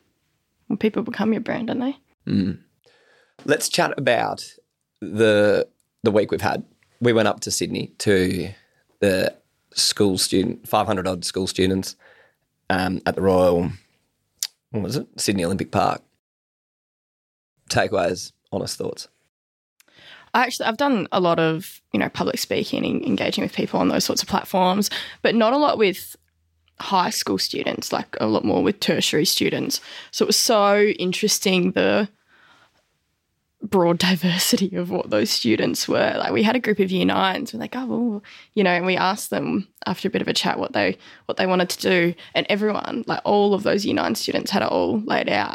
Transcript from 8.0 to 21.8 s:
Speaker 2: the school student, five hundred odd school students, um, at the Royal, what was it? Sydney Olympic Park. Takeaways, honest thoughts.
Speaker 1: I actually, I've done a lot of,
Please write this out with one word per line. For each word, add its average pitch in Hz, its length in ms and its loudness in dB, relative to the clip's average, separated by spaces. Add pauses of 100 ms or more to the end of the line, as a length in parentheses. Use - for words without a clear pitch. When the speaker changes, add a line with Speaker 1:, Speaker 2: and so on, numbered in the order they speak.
Speaker 2:
the 95 360 0 (400)
school 98 420 0
student, - 500 -2
five 107 180 2
hundred 95 220 -2
odd 87 160 -4
school 95 240 -4
students, 95 480 -2 (760)
um, 92 360 0
at 92 100 0
the - 60 -2
Royal, 90 500 4 (1000)
what 107 140 -4
was 113 120 -6
it? - 200 -8
Sydney 98 280 0
Olympic - 280 -2
Park. - 280 0 (1700)
Takeaways, 92 600 0 (200)
honest 98 260 -6
thoughts. - 300 -10 (1300)
Speaker 1:
I 240 100 4
actually, - 220 -4
I've 220 100 0
done 269 360 2
a 190 80 2
lot 170 180 4
of, 160 420 -2 (120)